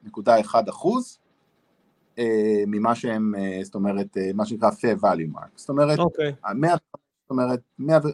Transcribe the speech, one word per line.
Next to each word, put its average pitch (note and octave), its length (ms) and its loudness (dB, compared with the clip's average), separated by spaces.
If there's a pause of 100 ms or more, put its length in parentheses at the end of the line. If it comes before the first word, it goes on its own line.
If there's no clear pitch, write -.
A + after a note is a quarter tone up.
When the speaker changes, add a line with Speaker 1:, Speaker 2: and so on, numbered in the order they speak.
Speaker 1:
נקודה A2 380 4
אחד A2 280 0
אחוז, - 500 -2 (1000)
אה, G#2+ 480 2
ממה G#2+ 280 0
שהם, A2 400 -2
אה, F#2+ 280 -4
זאת G2 120 -12
אומרת, G2+ 420 -2
אה, F#2+ 180 -2
מה G#2+ 120 -2
שנקרא A2 240 0
fair G#2 300 0
value E2 360 0
mark. - 200 -16
זאת - 120 -14
אומרת, D3 300 2
Speaker 2:
אוקיי. D#3 360 -2 (100)
Speaker 1:
המאה, C3+ 260 -2 (520)
זאת - 80 -16
אומרת, B2+ 300 -2 (180)
מאה D3+ 260 4
ו-, D3+ 100 -2